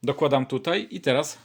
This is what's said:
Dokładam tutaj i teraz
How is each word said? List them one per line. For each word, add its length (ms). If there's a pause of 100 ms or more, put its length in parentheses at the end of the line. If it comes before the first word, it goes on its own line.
Dokładam 440
tutaj 440
i 100
teraz 440